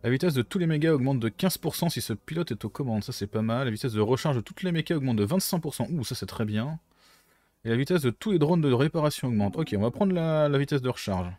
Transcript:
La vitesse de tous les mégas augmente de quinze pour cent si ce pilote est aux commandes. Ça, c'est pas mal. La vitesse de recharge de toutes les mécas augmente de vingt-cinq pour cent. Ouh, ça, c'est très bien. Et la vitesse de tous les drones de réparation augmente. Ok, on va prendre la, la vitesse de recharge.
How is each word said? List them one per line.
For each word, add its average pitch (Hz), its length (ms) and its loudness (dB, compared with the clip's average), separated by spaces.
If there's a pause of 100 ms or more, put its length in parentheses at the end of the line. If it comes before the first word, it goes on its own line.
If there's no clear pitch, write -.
La 113 80 -2
vitesse 143 240 2
de 127 80 2
tous 147 180 -2
les 170 80 2
mégas 160 260 4
augmente 135 260 2
de 113 80 0
quinze 175 300 0
pour - 180 -4
cent 170 140 0
si 139 100 -4
ce 117 140 -4
pilote 160 380 -4
est 110 120 -6
aux 113 60 -6
commandes. 113 340 -4
Ça, - 80 -10
c'est - 160 -6
pas 110 140 -2
mal. 117 240 0
La 123 60 0
vitesse 110 200 -4
de 107 80 0
recharge 123 380 2
de 113 40 0
toutes - 220 -12
les 185 80 0
mécas 165 240 0
augmente 131 220 0
de 101 80 4
vingt-cinq 175 340 0
pour 156 160 -6
cent. 120 140 -2
Ouh, 147 160 -2
ça, 127 100 -6
c'est - 100 -8
très - 200 -4
bien. 113 340 -2 (880)
Et 113 40 -2
la 117 60 2
vitesse 143 260 0
de 127 80 2
tous 214 220 -2
les 180 80 4
drones 160 220 4
de 143 100 4
réparation 147 560 2
augmente. 104 300 2
Ok, 156 200 -2
on 98 40 2
va 117 100 2
prendre 196 220 2
la, 160 340 2
la 143 100 2
vitesse 139 240 0
de 127 60 -2
recharge. 92 520 -2